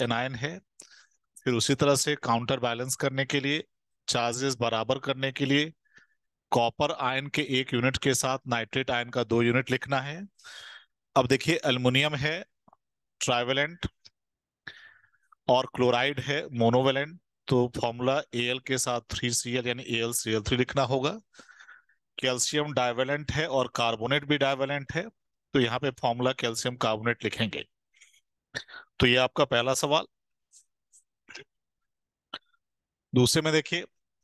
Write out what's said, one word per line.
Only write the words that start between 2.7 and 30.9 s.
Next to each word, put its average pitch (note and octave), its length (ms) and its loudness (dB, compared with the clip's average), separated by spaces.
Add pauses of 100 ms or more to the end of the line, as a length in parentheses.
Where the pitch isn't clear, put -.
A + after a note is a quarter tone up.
करने C3+ 300 -2
के C#3 140 -2
लिए, C#3+ 240 -2 (440)
चार्जेस B2 520 0
बराबर A2+ 400 0
करने C3+ 320 -4
के C#3 140 -2
लिए D3 260 2 (800)
कॉपर A#2+ 420 2
आयन C3+ 360 -2
के D3+ 120 -2 (100)
एक C3 220 0
यूनिट B2+ 240 2
के C#3 180 2
साथ C3 320 0
नाइट्रेट B2 440 -2
आयन A#2+ 180 -2
का B2 160 0
दो A#2 160 2
यूनिट A#2+ 300 2
लिखना C3 300 -2
है। D3 200 -10 (920)
अब C3 120 4
देखिए C3+ 380 2
एल्युमिनियम C3 520 2
है D#3 260 -2 (800)
ट्राइवेलेंट C3+ 680 0 (1600)
और B2 280 4
क्लोराइड B2+ 460 2
है C#3+ 320 -4
मोनोवेलेंट, C3 640 2 (280)
तो B2 300 2
फॉर्मूला B2 440 0 (140)
एएल A#2+ 260 -2
के C3+ 160 -2
साथ A#2+ 240 -2 (100)
थ्री B2 220 -4
सी A#2+ 220 -4
एल B2 120 -2
यानी B2 220 -4
एएलसीएल A2+ 540 -2
थ्री B2 140 0
लिखना C3+ 280 2
होगा। C3+ 320 -2 (1000)
कैल्शियम C#3 560 -2
डाइवेलेंट C3 580 0
है D#3 180 0
और B2+ 260 0
कार्बोनेट A#2+ 500 0
भी D3 120 2
डाइवेलेंट C3+ 560 -2
है, F3+ 140 -4 (460)
तो C#3+ 60 4
यहाँ A#2+ 200 2
पे C#3 120 -2 (100)
फॉर्मूला B2 320 0
कैल्शियम B2 440 -4
कार्बोनेट A2+ 460 0
लिखेंगे। - 420 -4 (1300)
तो C3 60 4
ये B2 120 6
आपका B2+ 280 2
पहला B2+ 300 2
सवाल। D3+ 300 0 (3000)